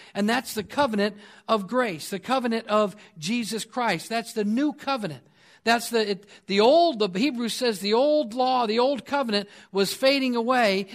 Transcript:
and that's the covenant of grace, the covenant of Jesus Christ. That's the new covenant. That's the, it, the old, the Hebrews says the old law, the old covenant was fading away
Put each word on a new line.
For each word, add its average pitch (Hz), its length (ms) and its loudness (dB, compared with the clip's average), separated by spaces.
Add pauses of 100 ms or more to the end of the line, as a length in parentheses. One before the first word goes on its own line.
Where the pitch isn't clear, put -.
(140)
and 208 140 0
that's 240 240 -2
the 208 120 -6
covenant 214 520 0 (320)
of 208 180 0
grace, 226 440 -2
the 196 80 -4
covenant 233 480 -2
of 208 280 2 (240)
Jesus 208 460 -4
Christ. 208 460 -2
That's 226 240 -6
the 214 100 -2
new 262 300 0
covenant. 208 480 -6 (400)
That's 175 280 0
the, 214 220 0
it, - 140 -10 (200)
the 196 140 2
old, 294 400 6
the 190 180 -2
Hebrews 240 340 -2
says 226 280 -2
the 202 120 -2
old 277 400 2
law, 254 320 0
the 220 140 0
old 254 260 0
covenant 226 420 -2 (240)
was 196 220 0
fading 269 420 2
away 226 600 0